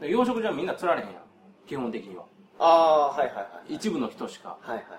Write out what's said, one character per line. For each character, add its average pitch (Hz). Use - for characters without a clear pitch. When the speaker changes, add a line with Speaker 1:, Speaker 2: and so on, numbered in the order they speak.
Speaker 1:
で、 151
養 240
殖 233
じ 220
ゃ 185
み 143
ん 185
な -
釣 -
ら 320
れ -
へ -
ん 101
や 95
ん。 -
基 143
本 120
的 110
に 95
は。 85
Speaker 2:
あ 156
ー、 -
は 139
い -
は -
い -
は 101
い。 156
Speaker 1:
一 208
部 156
の 113
人 110
し -
か。 87
Speaker 2:
は 120
い -
は 101
い。 -